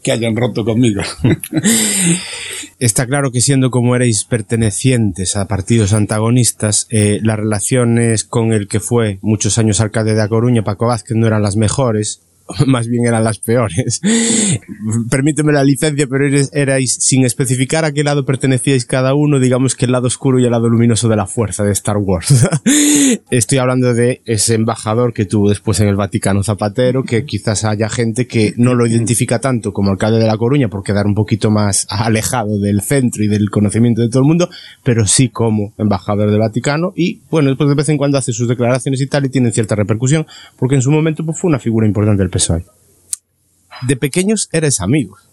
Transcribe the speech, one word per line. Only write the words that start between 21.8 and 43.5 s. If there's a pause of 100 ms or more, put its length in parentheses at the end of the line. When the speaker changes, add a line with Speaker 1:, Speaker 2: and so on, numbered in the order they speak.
Speaker 2:
Wars. (400)
<laughs>
Estoy
hablando
de
ese
embajador
que
tuvo
después
en
el
Vaticano
Zapatero,
que
quizás
haya
gente
que
no
lo
identifica
tanto
como
alcalde
de
La
Coruña
por
quedar
un
poquito
más
alejado
del
centro
y
del
conocimiento
de
todo
el
mundo, (340)
pero
sí
como
embajador
del
Vaticano
y, (100)
bueno,
después
de
vez
en
cuando
hace
sus
declaraciones
y
tal
y
tienen
cierta
repercusión, (320)
porque
en
su
momento,
pues,
fue
una
figura
importante
del
pesoe. (1200)